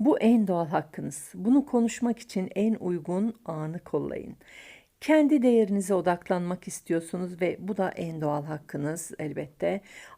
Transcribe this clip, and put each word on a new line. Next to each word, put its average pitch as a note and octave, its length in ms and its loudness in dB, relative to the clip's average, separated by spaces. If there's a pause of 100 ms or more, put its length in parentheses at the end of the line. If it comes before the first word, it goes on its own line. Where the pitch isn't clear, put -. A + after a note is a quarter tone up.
Bu A#3+ 180 4
en A3+ 280 4
doğal E3+ 200 0
hakkınız. D3+ 680 -6
Bunu A#3+ 320 2
konuşmak A#3 520 0
için - 360 -6
en G#3+ 200 2
uygun F3+ 600 -2 (100)
anı D#3+ 340 -6
kollayın. - 580 -6 (640)
Kendi D4 420 4
değerinize G3+ 520 4
odaklanmak F3 720 0
istiyorsunuz F3 720 -4
ve F3 200 0
bu G3 160 -6
da F#3+ 120 0
en D#3+ 320 -6
doğal D3 240 -2
hakkınız D3+ 720 -6
elbette. D#3 640 -4 (380)